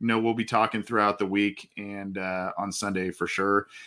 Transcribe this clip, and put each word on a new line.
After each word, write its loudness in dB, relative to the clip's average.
know 2
we'll 2
be 0
talking 2
throughout 2
the 2
week 0
and, -8
uh, -4
on -4
Sunday -2
for -4
sure. 2